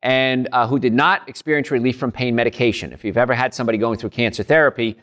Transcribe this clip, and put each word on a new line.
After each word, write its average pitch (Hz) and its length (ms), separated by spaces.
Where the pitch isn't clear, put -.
and, 131 500
uh, 123 160
who 131 120
did 120 140
not 160 360
experience 147 420
relief 123 260
from 123 140
pain 123 240
medication. 117 560
If 65 140
you've 104 120
ever 123 160
had 123 200
somebody 113 240
going 113 200
through 107 140
cancer 117 320
therapy, 131 600